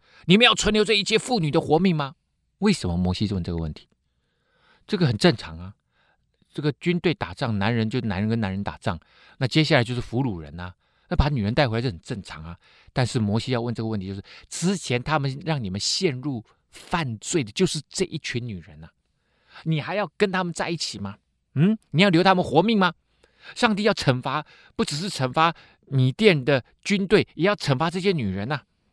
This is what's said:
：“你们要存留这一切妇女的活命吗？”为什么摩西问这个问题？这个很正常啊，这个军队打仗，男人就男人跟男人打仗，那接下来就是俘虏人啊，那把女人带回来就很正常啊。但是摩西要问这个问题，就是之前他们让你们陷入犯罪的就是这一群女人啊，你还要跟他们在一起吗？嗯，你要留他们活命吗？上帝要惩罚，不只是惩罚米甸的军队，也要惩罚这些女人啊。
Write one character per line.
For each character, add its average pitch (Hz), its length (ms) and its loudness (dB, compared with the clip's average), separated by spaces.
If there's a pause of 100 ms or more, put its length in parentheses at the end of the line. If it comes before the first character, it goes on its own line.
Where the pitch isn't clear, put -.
(260)
：“你 175 120 6
们 240 80 6
要 220 100 6
存 - 180 0
留 214 100 4
这 220 100 2
一 202 100 0
切 214 160 0
妇 247 200 -2
女 156 120 0
的 160 80 4
活 143 180 2
命 180 180 4
吗？” 139 200 -6 (440)
为 202 120 2
什 - 160 -2
么 85 80 0
摩 90 160 2
西 101 220 0
问 90 100 -2
这 87 80 -6
个 85 60 -4
问 80 160 -6
题？ - 160 -20 (960)
这 - 100 -6
个 180 120 2
很 107 100 0
正 156 180 4
常 80 220 -12
啊， 92 160 -14 (800)
这 - 80 -10
个 147 120 0
军 180 260 0
队 175 120 2
打 - 220 -4
仗， 117 240 -2
男 101 160 2
人 110 160 0
就 127 120 -2
男 101 180 -2
人 107 100 0
跟 117 100 0
男 98 120 -2
人 95 120 -4
打 - 140 -8
仗， 87 220 -4 (400)
那 131 80 0
接 156 160 2
下 151 120 2
来 123 80 6
就 120 120 -6
是 123 40 -4
俘 120 240 -2
虏 101 160 -4
人 78 200 -14
啊， 90 120 -12 (380)
那 - 60 -4
把 135 120 4
女 147 140 0
人 113 140 0
带 147 120 4
回 110 100 -2
来 117 40 0
就 127 80 0
很 87 120 -8
正 107 200 -8
常 80 220 -14
啊。 82 120 -14 (380)
但 131 100 2
是 117 160 0
摩 107 200 2
西 127 120 -6
要 123 80 0
问 120 140 -4
这 117 80 -8
个 110 60 -4
问 110 120 -4
题， 92 100 -8
就 98 40 -6
是 98 80 -10 (260)
之 185 300 -2
前 123 240 -2
他 147 160 -2
们 139 260 -4
让 151 200 -4
你 92 80 -4
们 98 80 -4
陷 135 420 -2
入 131 240 -6 (240)
犯 135 480 -6
罪 - 260 -2
的 98 80 -12
就 185 140 0
是 160 240 -2
这 - 160 -4
一 - 140 -8
群 123 280 -8
女 101 140 -10
人 78 220 -20
啊， 80 80 -20 (720)
你 160 180 0
还 156 140 -6
要 202 200 -2
跟 202 160 0
他 185 120 -2
们 170 100 -6
在 175 160 -4
一 170 80 -4
起 - 220 -8
吗？ 98 180 -10 (380)
嗯， 185 200 4 (140)
你 156 140 4
要 208 60 6
留 170 120 6
他 190 140 6
们 180 100 0
活 135 160 4
命 220 160 4
吗？ 180 160 2 (600)
上 220 200 0
帝 190 60 -4
要 208 100 4
惩 127 300 0
罚， 143 240 -6 (300)
不 226 100 0
只 151 100 -6
是 175 140 -6
惩 131 240 -4
罚 160 180 4 (360)
米 131 240 2
甸 165 340 4
的 131 180 2 (200)
军 196 240 0
队， 175 260 4
也 160 140 0
要 208 80 2
惩 139 200 0
罚 160 140 0
这 170 100 -6
些 190 120 0
女 139 160 0
人 101 240 -4
啊。 - 140 -6 (280)